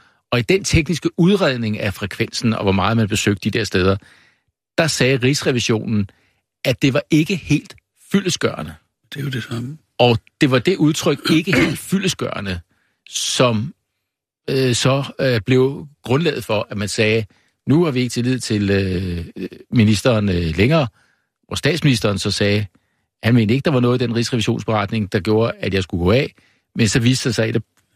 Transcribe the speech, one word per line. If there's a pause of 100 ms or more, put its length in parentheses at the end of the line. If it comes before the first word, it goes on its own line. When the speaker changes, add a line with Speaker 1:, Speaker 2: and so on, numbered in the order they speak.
(320)
Speaker 1:
Og
i
den
tekniske (100)
udredning
af
frekvensen,
og
hvor
meget
man
besøgte
de
der
steder, (840)
der
sagde
Rigsrevisionen, (540)
at
det
var
ikke
helt (380)
fyldestgørende. (400)
Speaker 2:
Det
er
jo
det
samme. (200)
Speaker 1:
Og (220)
det
var
det
udtryk, (120)
ikke
helt
fyldestgørende, (480)
som, (760)
øh,
så, (160)
øh,
blev (180)
grundlaget
for,
at
man
sagde, (440)
"Nu
har
vi
ikke
tillid
til,
øh, (480)
ministeren,
øh,
længere." (600)
Og
statsministeren
så
sagde, (560)
han
mente
ikke,
der
var
noget
i
den
rigsrevisionsberetning,
der
gjorde,
at
jeg
skulle
gå
af. (420)
Men
så
viste
det
sig,
at
et
af (360)